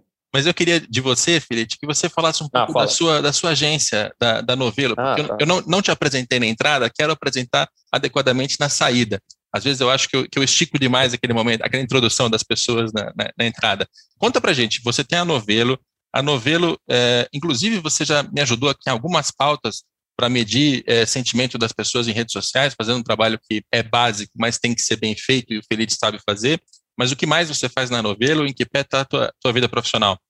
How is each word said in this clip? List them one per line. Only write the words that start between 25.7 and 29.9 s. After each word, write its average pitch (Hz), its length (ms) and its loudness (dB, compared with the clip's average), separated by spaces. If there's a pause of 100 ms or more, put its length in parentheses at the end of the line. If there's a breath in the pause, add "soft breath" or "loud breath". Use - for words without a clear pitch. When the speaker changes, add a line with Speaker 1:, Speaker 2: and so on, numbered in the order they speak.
Speaker 1:
Felipe 110 220 0
sabe 104 340 -2
fazer. 113 340 0 (380)
Mas 127 120 0
o 131 40 -2
que 185 100 -2
mais 165 220 2
você 135 220 -4
faz 131 200 -4
na 120 120 -2
Novelo? 120 440 0
Em 139 80 -4
que 123 120 -2
pé 139 180 -2
tá 135 180 0
a 135 40 -2
tua, 131 260 -2 (100)
tua 123 120 2
vida 120 160 2
profissional? 107 500 0 (100)